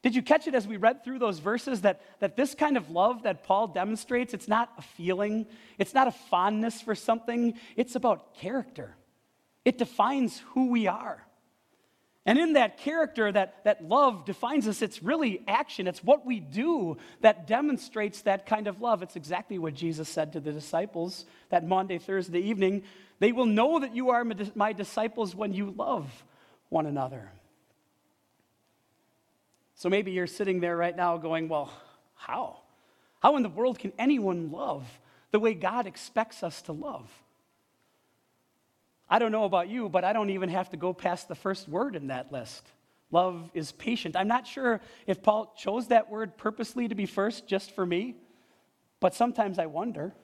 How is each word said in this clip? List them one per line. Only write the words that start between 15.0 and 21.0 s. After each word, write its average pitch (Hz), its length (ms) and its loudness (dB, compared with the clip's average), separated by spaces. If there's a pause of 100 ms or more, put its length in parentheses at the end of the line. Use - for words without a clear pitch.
really 240 460 0
action. 214 400 0
It's 180 160 -6
what 285 240 4
we 233 140 -2
do 185 560 -2 (240)
that 208 260 6
demonstrates 220 760 -2
that 196 240 0
kind 214 200 0
of 196 140 -6
love. 220 240 0
It's - 100 -16
exactly 175 460 -6
what 160 140 -4
Jesus 160 340 -4
said 156 240 -4
to 160 80 -8
the 147 100 -6
disciples 170 720 -6 (260)